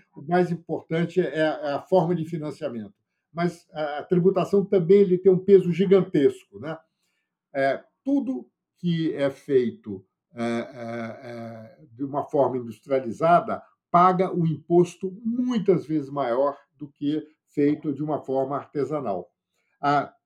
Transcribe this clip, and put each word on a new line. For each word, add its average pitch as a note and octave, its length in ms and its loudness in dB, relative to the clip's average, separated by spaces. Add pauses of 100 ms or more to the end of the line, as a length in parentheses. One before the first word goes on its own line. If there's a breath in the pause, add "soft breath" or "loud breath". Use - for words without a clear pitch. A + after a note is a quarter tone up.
(160 loud breath)
o C#3+ 60 -20
mais F3 280 0
importante E3 720 -4
é D#3 280 0
a, D3 160 -4
é C#3+ 100 -4
a C#3 80 -6
forma F3 340 0
de D#3+ 100 -4
financiamento. D3 680 -10 (400)
Mas E3+ 400 -2
a, D3 260 -6
a - 40 -8
tributação F#3 600 2
também G3 360 4
ele F3+ 160 4
tem F#3+ 140 4
um F#3 60 4
peso F#3 360 6
gigantesco, E3+ 840 2
né? D3 180 -12 (760)
É, C3+ 300 -2 (200)
tudo C4 460 -2 (280)
que E3 360 -2
é C#3 160 0
feito, A#2 760 -2 (280)
é, A#2+ 80 -10
é, A#2 1400 -10
é, - 80 -20
de B2 140 -10
uma C#3 180 -4
forma C3 340 0
industrializada B2 1040 0 (300 soft breath)
paga F3+ 420 4
um E3+ 120 0
imposto F3 680 0 (140)
muitas A#3 600 0
vezes D3 240 -4
maior C#3 480 -2 (200)
do D3 100 -14
que D3 340 -6 (260 loud breath)
feito D3 460 -2
de C3 80 -8
uma D3+ 200 -4
forma C3+ 340 -4
artesanal. B2+ 720 -6 (540)
Ah, C#3+ 300 0 (120)